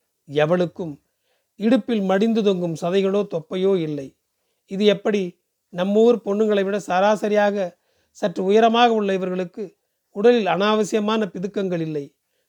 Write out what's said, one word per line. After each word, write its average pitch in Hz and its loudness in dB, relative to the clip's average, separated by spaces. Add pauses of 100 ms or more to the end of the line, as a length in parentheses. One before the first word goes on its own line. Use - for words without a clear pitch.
(280)
எவளுக்கும் 160 -2 (560)
இடுப்பில் 226 0
மடிந்து 202 0
தொங்கும் 175 -2
சதைகளோ 196 0
தொப்பையோ 185 -2
இல்லை. 147 -8 (500)
இது 196 -4
எப்படி? 202 0 (300)
நம்ம 196 0
ஊர் 233 6
பொண்ணுங்களை 202 0
விட 196 -2
சராசரியாக 208 0 (340)
சற்று 196 -6
உயரமாக 226 4
உள்ள 202 0
இவர்களுக்கு 180 -6 (320)
உடலில் 226 2
அனாவசியமான 214 0
பிதுக்கங்கள் 190 -6
இல்லை. 151 -8 (340)